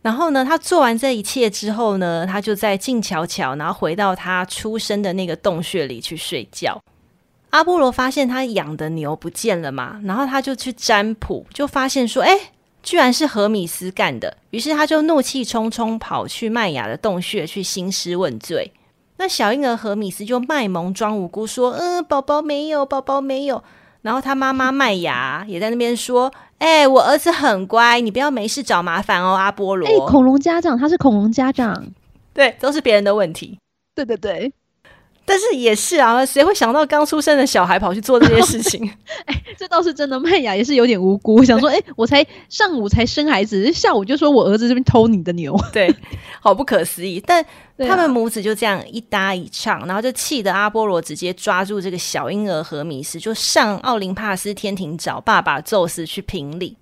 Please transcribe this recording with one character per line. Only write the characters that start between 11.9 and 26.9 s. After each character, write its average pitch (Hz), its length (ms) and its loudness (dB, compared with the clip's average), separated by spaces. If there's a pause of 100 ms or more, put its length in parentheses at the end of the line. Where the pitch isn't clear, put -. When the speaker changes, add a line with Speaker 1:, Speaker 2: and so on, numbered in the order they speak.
Speaker 1:
说， 220 160 -2
哎， 359 120 6 (460)
居 - 160 -2
然 254 160 6
是 311 140 0
荷 208 200 0
米 202 200 -2
斯 180 240 -10
干 151 280 -2
的， 95 180 -8 (120)
于 220 100 -8
是 302 140 -2
他 302 140 0
就 311 160 2
怒 311 180 4
气 247 240 -6
冲 220 240 -4
冲 226 300 -4
跑 117 280 -6
去 - 220 -8
麦 220 220 -2
雅 117 160 -6
的 113 100 -6
洞 180 240 -4
穴 175 240 -6
去 196 160 -10
兴 185 280 -6
师 175 280 -4
问 147 220 -2
罪。 - 320 -6 (460)
那 381 100 -4
小 226 260 0
婴 277 160 0
儿 233 80 -2
荷 202 180 -6
米 208 140 -6
斯 202 160 -12
就 254 140 -2
卖 254 280 -2
萌 180 240 -4
装 214 240 -2
无 185 120 -4
辜 214 180 -8
说 247 320 -2
，“嗯， 349 260 -4
宝 294 160 0
宝 294 220 0
没 302 280 -4
有， 294 140 0
宝 277 160 -4
宝 269 220 -2
没 269 240 -6
有。” 262 180 -4 (380)
然 220 100 -6
后 262 80 -2
他 262 140 -4
妈 269 180 0
妈 262 200 0
麦 262 240 0
雅 147 520 -4
也 180 120 -8
在 214 100 -4
那 233 60 -2
边 240 200 -2
说 247 380 0 (240)
，“哎， 311 300 6
我 262 160 6